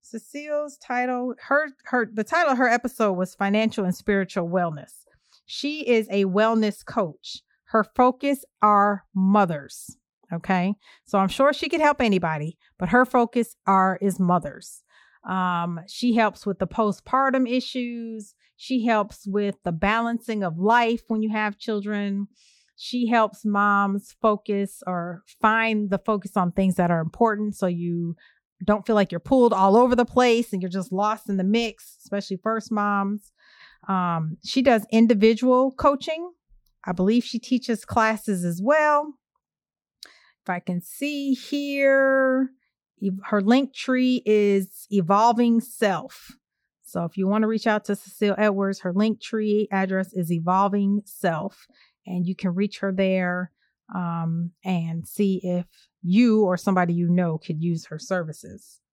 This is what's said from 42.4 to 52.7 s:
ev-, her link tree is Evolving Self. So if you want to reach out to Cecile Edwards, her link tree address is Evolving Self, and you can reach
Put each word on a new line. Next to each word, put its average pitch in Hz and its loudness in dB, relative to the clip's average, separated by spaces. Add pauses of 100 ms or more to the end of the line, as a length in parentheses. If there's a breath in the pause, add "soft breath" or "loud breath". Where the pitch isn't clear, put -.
ev-, 190 -4
her 208 2
link 247 2
tree 254 0
is 202 2
Evolving 220 4
Self. - -4 (480)
So 170 -6
if 165 -8
you 190 0
want 214 2
to 214 2
reach 220 -2
out 214 0
to 202 -2
Cecile 196 -2
Edwards, 196 0
her 180 -4
link 214 0
tree 214 -2
address 190 -2
is 175 -2
Evolving 196 0
Self, - -6 (400 soft breath)
and 180 -4
you 185 -4
can 185 -4
reach 202 -4